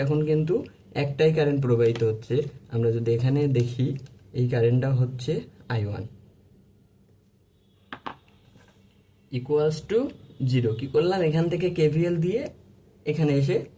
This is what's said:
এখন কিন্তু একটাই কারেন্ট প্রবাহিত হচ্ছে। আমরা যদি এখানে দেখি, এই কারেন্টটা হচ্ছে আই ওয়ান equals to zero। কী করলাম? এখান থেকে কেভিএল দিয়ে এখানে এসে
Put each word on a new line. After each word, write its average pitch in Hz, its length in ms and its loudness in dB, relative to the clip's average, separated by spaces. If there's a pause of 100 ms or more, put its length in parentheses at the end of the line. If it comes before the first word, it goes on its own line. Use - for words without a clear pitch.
এখন 151 140 0 (120)
কিন্তু 156 240 0 (480)
একটাই 156 340 2
কারেন্ট 143 300 2
প্রবাহিত 117 340 2 (100)
হচ্ছে। 110 260 -4 (380)
আমরা 117 220 2
যদি 117 200 -2
এখানে 131 240 2 (180)
দেখি, 120 280 0 (520)
এই 123 140 0
কারেন্টটা 127 380 2 (100)
হচ্ছে 127 320 -2 (420)
আই 107 140 -2
ওয়ান 101 160 -8 (3250)
equals 151 400 0 (120)
to 214 80 2 (520)
zero। 120 200 2 (100)
কী 135 140 -6
করলাম? 180 340 2
এখান 160 240 2
থেকে 180 140 -2 (120)
কেভিএল 165 380 2 (100)
দিয়ে 214 140 -2 (680)
এখানে 151 300 0
এসে 156 160 0 (220)